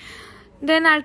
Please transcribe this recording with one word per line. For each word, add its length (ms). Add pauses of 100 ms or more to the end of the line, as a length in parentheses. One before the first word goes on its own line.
(680)
Then 160 (100)
আর 120